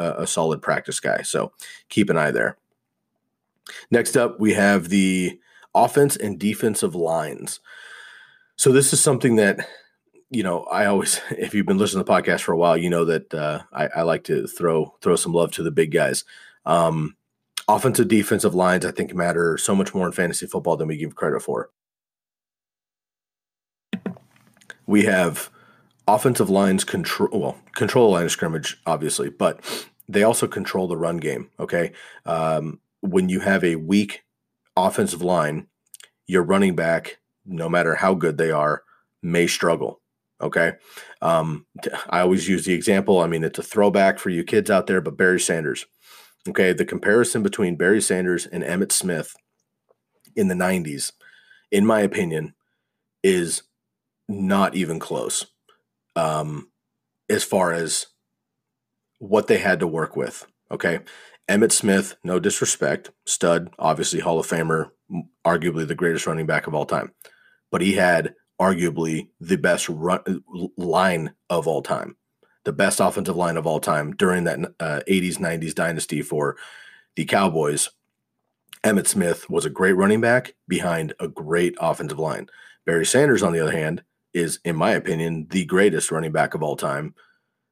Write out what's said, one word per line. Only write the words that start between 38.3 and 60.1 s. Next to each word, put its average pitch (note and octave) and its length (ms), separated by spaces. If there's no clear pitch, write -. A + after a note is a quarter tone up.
they D#2+ 120
are, D2+ 340
may E2+ 240
struggle, E2 560
okay? E2 320
Um, D#2+ 440
t-, - 80
I F2 120
always F2+ 280
use F2+ 160
the F#2+ 80
example, G2 460
I E2 80
mean, E2 160
it's - 160
a - 40
throwback G2 540
for - 120
you E2+ 140
kids G#2+ 280
out F#2+ 160
there, F#2 140
but D#2 160
Barry F#2 220
Sanders, D#2 460
okay? F#2+ 260
The - 120
comparison A2 580
between G2 320
Barry F#2+ 260
Sanders F2+ 460
and - 160
Emmitt F2+ 280
Smith F2 440
in G#2 120
the F#2 80
nineties, F2+ 560
in G2+ 140
my A2 160
opinion, E2 540
is F#3 380
not G2 480
even E2 240
close, - 480
um, D#2 540
as G#2 140
far F2+ 300
as E2 340
what G#2 300
they A2 100
had F#2 220
to F2 80
work D#2+ 280